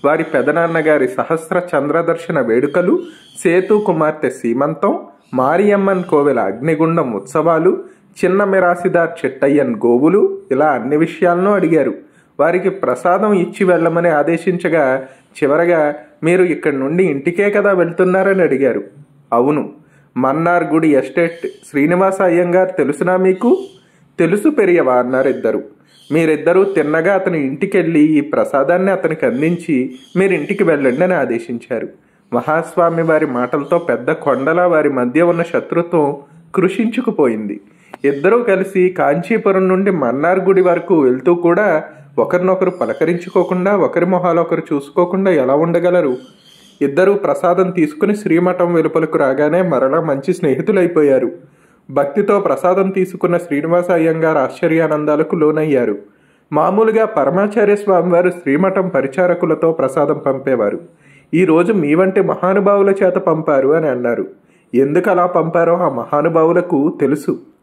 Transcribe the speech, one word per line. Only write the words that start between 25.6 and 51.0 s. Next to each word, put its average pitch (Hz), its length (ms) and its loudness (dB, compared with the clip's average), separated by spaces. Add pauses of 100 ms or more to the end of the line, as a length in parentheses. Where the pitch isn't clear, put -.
మీరిద్దరూ 160 520 2
తిన్నగా 165 500 0
అతని 165 320 -2
ఇంటికెళ్ళి 165 540 0
ఈ 156 200 4
ప్రసాదాన్ని 147 720 0
అతనికి 160 340 -2
అందించి 135 720 -2 (180)
మీరింటికి 185 480 0
వెళ్ళండి 143 400 2
అని 185 100 0
ఆదేశించారు. 117 760 -4 (440)
మహాస్వామి 165 680 0
వారి 156 240 2
మాటలతో 139 520 -2
పెద్ద 123 320 -2
కొండలా 151 560 0
వారి 156 220 2
మధ్య 131 340 0
ఉన్న 175 200 2
శత్రుత్వం 156 760 -2 (380)
కృషించుకుపోయింది. 156 1040 -2 (440)
ఇద్దరూ 151 380 2
కలిసి 185 460 0
కాంచీపురం 185 800 0
నుండి 190 220 0
మన్నార్ 151 480 0
గుడి 185 240 2
వరకు 175 380 2
వెళ్తూ 131 340 2
కూడా 170 500 0 (340)
ఒకరినొకరు 185 520 0
పలకరించుకోకుండా, 180 1080 -2
ఒకరి 170 300 0
మొహాలు 175 340 0
ఒకరు 165 220 -2 (100)
చూసుకోకుండా 180 580 -2
ఎలా 135 240 2
ఉండగలరు? 165 600 0 (680)
ఇద్దరూ 175 320 2
ప్రసాదం 175 560 0
తీసుకుని 175 460 -2
శ్రీమఠం 175 580 0
వెలుపలకు 160 440 0
రాగానే 147 440 2
మరలా 143 380 0
మంచి 160 340 -2
స్నేహితులైపోయారు. 156 1000 0 (580)